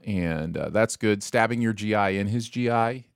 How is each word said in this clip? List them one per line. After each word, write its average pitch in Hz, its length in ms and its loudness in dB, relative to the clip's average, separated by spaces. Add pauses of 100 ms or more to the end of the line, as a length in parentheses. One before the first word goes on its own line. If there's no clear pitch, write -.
and, 85 500 -2
uh, 76 140 -4
that's 107 260 2
good. 104 280 0
Stabbing 117 380 0
your 113 120 2
G 104 200 -4
I 101 180 2
in 98 160 0
his 113 200 -2
G 123 220 -2
I 117 340 0 (120)